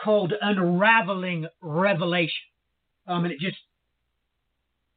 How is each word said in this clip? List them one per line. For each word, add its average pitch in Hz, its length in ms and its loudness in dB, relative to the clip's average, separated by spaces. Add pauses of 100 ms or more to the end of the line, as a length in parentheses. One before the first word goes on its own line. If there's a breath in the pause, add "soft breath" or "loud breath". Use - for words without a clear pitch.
called 208 380 2
Unraveling 185 1080 2 (140)
Revelation. 175 840 0 (600)
Um, 175 200 -2
and 175 80 -4
it 143 60 -12
just, 175 200 -6 (1400)